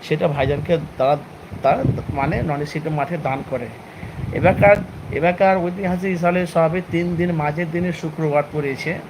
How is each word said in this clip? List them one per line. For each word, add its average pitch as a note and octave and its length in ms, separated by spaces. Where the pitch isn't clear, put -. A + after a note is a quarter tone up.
সেটা E3 280
ভাইজানকে C#3+ 400
তারা, C3+ 180
তারা, C#3 180
মানে, C#3+ 180
নলেজ D3 220
সিটির D#3 260
মাঠে D3 180
দান C3+ 120
করে। A#2+ 160
এবারকার, G3+ 380
এবারকার F3+ 460
ঐতিহাসিক F3+ 580
সালে F3 180
সবে E3 260
তিন E3+ 140
দিন, F3 120
মাঝের D3+ 320
দিনে F3 160
শুক্রবার D3+ 520
পড়েছে। D3 400